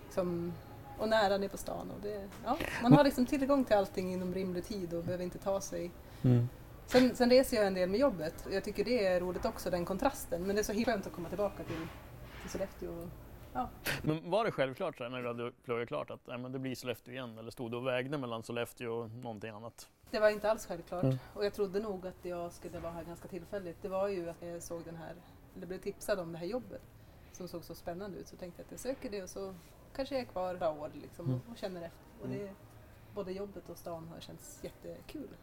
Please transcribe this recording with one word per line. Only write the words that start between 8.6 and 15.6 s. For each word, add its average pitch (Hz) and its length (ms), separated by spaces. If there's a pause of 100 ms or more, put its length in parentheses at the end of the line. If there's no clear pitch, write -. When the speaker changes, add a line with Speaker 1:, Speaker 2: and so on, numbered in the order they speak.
Speaker 1:
tycker 202 200
det 220 220
är 180 140
roligt 180 240
också, 226 260
den 175 140
kontrasten. 175 640
Men 196 100
det 214 60
är - 20
så 220 80
himla 233 200
skönt 196 140
att - 60
komma 170 160
tillbaka 190 360
till, 165 220 (560)
till 190 80
Sollefteå. 185 400
Och, 170 180 (440)
ja. 254 160 (340)
Speaker 2:
Men 160 280
var 208 140
det 202 60
självklart 139 460
så - 60
här, 120 80
när 127 120
du 120 60
hade 120 240 (120)